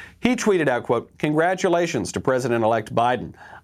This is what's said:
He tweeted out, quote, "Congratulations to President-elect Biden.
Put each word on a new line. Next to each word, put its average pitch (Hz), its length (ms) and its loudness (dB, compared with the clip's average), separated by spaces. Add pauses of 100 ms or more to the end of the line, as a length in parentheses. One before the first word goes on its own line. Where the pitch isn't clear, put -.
(200)
He 240 160 2
tweeted 180 320 2
out, 120 140 0
quote, - 340 -2
"Congratulations 170 960 0
to - 80 -6
President-elect 117 720 0
Biden. 117 380 0 (320)